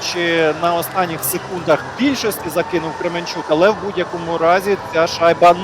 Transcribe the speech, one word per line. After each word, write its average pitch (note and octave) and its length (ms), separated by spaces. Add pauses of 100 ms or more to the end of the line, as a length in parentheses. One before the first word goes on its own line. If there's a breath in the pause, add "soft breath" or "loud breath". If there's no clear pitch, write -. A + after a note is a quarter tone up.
(140)
чи E3 480
на E3+ 120
останніх E3+ 500
секундах E3+ 600 (160)
більшості A#3 500
закинув D#3+ 500
Кременчук, E3+ 500
але E3 200
в G#3+ 140
будь-якому E3+ 540
разі F#3 400 (160)
ця E3 140
шайба E3+ 460 (100)